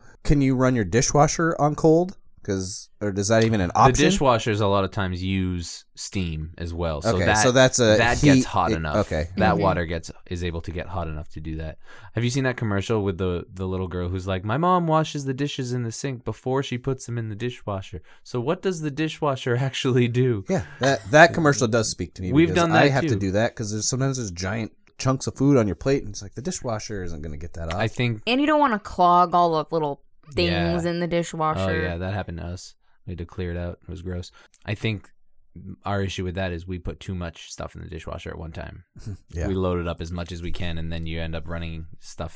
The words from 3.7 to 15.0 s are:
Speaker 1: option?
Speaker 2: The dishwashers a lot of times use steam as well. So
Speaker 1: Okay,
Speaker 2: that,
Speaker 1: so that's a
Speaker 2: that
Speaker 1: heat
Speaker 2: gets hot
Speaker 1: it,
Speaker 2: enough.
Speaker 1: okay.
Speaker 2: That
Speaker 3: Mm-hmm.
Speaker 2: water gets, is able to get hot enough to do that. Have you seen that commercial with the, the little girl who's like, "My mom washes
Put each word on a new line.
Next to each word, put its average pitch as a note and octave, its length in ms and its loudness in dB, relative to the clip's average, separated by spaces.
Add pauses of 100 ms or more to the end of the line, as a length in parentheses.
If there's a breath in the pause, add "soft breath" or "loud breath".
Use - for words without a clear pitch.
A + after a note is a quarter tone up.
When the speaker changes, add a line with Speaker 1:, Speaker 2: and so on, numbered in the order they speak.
Speaker 1:
option? C3 340 6
Speaker 2:
The - 60 6
dishwashers A#2 460 2
a G#2+ 40 2
lot G2 180 2
of F#2+ 80 -4
times F#2 300 -4
use F#2 640 -4 (100)
steam E2 640 -6
as E2+ 160 -8
well. D#2+ 280 -4
So A2 140 0
Speaker 1:
Okay, F#2 100 2
Speaker 2:
that, G#2 180 4
Speaker 1:
so B2+ 80 6
that's B2+ 280 6
a G#2+ 180 6
Speaker 2:
that A#2 200 4
Speaker 1:
heat C#3+ 180 6
Speaker 2:
gets B2+ 100 4
hot F2 260 0
Speaker 1:
it, E2 60 0
Speaker 2:
enough. D#2 180 -2 (120)
Speaker 1:
okay. D#2+ 200 -2 (100)
Speaker 2:
That G#2+ 180 4
Speaker 3:
Mm-hmm. F2 60 0
Speaker 2:
water F2+ 240 2
gets, E2 240 -6 (180)
is F2 160 -4
able E2+ 180 -4
to E2 100 -8
get E2 160 -8
hot E2+ 220 -6
enough D2+ 220 -8
to D#2+ 100 -12
do D#2 160 -6
that. D#2 200 -8 (380 loud breath)
Have A2+ 80 0
you A#2+ 60 0
seen C3 160 0
that B2 120 0
commercial G#2 460 0
with G2 140 -2
the, F2+ 360 -2
the F#2 140 -6
little F#2 220 -4
girl F2+ 200 -4
who's F#2 160 -6
like, F#2+ 200 -4
"My A2 120 -2
mom F3 300 2
washes D#3 380 0